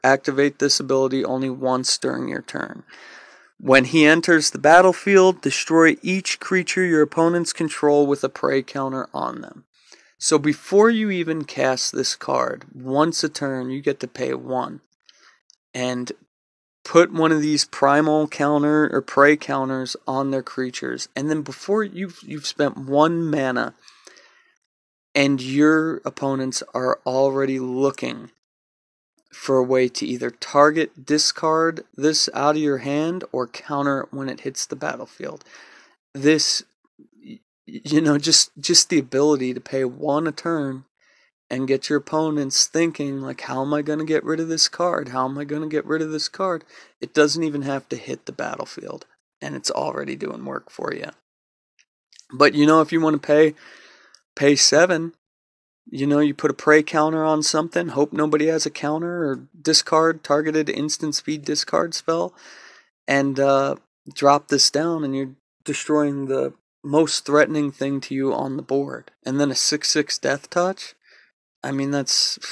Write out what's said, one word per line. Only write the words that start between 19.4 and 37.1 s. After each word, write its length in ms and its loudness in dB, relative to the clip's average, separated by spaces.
on 240 -2
their 120 -2
creatures. 760 -8
And 140 -4
then 120 -2
before 420 -4
you've, 380 -10
you've 240 -12
spent 300 -2
one 540 2
mana, 440 -2
and 260 2
your 640 0
opponents 580 -6
are 320 -2
already 540 0
looking 720 -4
for 240 -2
a 80 4
way 240 2
to 180 -8
either 240 -6
target, 720 2
discard 800 -2
this 380 0
out 200 2
of 80 -2
your 160 0
hand, 540 -4
or 160 -4
counter 540 -4
it 100 -14
when 160 -8
it 120 -10
hits 240 -8
the 120 -8
battlefield. 680 -10
This, 500 2